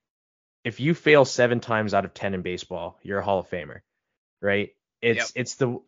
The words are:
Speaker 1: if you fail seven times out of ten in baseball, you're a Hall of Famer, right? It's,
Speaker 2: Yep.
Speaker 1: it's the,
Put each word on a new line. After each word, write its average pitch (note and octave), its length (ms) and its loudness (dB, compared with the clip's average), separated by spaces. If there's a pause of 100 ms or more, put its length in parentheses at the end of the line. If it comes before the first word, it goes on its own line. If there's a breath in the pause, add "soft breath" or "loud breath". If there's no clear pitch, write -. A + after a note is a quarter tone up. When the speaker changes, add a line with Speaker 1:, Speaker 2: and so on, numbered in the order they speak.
(640)
Speaker 1:
if - 140 -8
you D3+ 160 2
fail D3 300 6
seven A#2+ 360 2
times G#2+ 320 -2
out G2 120 2
of F#2 100 -12
ten G2 200 -6
in F#2 80 -4
baseball, F2 600 -8
you're G2 160 -6
a F#2+ 60 -4
Hall G2 160 0
of F2 100 -10
Famer, D2+ 300 -10 (600)
right? G2+ 300 -2 (320)
It's, A#2 160 2
Speaker 2:
Yep. A#2 160 -2
Speaker 1:
it's B2 220 -6
the, B2+ 320 -2